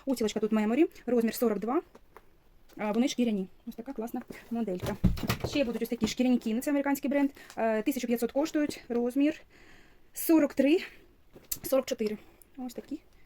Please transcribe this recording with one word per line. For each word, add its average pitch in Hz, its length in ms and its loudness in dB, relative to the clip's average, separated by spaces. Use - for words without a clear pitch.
Устілочка 233 340 0
тут 208 120 0
Memory, 226 380 4
розмір 233 300 2
сорок 214 240 2
два. 240 220 -2
А, 208 140 -2
вони 233 160 2
шкіряні. 214 400 -2
Ось 233 80 -12
така 233 180 -12
класна 233 280 -8
моделька. 202 460 -4
Ще 285 160 2
будуть 233 180 -4
ось 226 80 -4
такі 226 180 0
шкіряні 247 300 4
кіни, 233 240 -2
це 302 100 -2
американський 277 380 0
бренд. 277 220 2
Е, 220 240 0
тисячу 214 260 -2
п'ятсот 233 240 0
коштують, 294 580 -2
розмір 254 520 0
сорок 311 400 4
три, 285 300 4
сорок 262 220 0
чотири. 214 320 -4
Ось 254 160 -12
такі - 260 -12